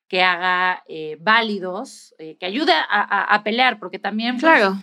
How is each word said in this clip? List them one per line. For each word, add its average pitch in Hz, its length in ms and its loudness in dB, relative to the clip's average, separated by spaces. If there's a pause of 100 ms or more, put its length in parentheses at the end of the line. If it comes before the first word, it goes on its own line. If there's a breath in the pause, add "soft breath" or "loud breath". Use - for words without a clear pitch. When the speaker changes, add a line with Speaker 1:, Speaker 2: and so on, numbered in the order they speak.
Speaker 1:
que 185 140 0
haga, 185 640 0
eh, 156 340 -10
válidos, 208 1000 -2
eh, 156 200 -16
que 180 60 -10
ayude 277 280 0
a, 311 180 2
a, 202 440 0
a 208 80 0
pelear, 233 360 0
porque - 200 -12
también, 220 400 -4
pues, 247 40 -6 (100)
Speaker 2:
Claro. 202 300 4